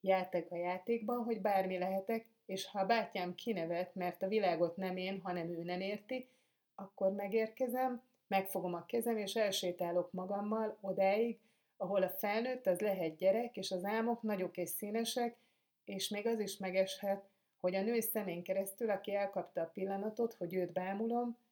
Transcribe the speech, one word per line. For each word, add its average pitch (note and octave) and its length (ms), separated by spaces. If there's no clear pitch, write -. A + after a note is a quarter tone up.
Játék F#3 500
a F3 60
játékban, G#3+ 680
hogy A3 160
bármi F#3+ 380
lehetek, G3 480
és F#3+ 200
ha G3+ 140
a F#3+ 60
bátyám G3 480
kinevet, F3 600
mert F3+ 280
a F#3+ 60
világot F3 480
nem F#3 200
én, F#3 240
hanem F3 280
ő E3+ 160
nem F3+ 160
érti, G#3 480
akkor F#3+ 380
megérkezem, A3+ 880
megfogom F#3+ 480
a E3 120
kezem, A#3 300
és G3+ 180
elsétálok F3+ 800
magammal G#3 680
odáig, G3 580
ahol F#3+ 260
a F#3 60
felnőtt A3+ 580
az F3+ 140
lehet F#3 360
gyerek, G#3+ 400
és F#3+ 140
az F3+ 140
álmok A3+ 380
nagyok G3 340
és F3+ 120
színesek, A#3 680
és G3 240
még G#3 180
az A3+ 140
is G3 160
megeshet, F#3+ 720
hogy F3+ 140
a F#3+ 80
nő A3+ 180
szemén F#3+ 420
keresztül, G3 480
aki G3 240
elkapta G3 460
a E3 140
pillanatot, G3+ 600
hogy F3 200
őt F3+ 180
bámulom A3+ 680